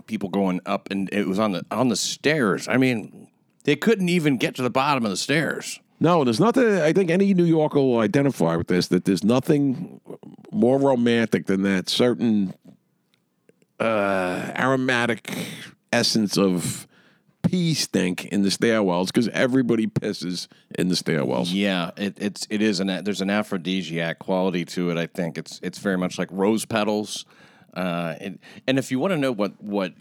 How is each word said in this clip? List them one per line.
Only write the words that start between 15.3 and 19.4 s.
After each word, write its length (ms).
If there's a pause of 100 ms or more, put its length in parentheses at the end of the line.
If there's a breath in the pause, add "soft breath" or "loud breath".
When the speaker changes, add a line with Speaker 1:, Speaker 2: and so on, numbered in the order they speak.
Speaker 2:
essence 440
of 500 (560 soft breath)
pee 300
stink 540
in 160
the 80
stairwells, 640
'cause 160
everybody 580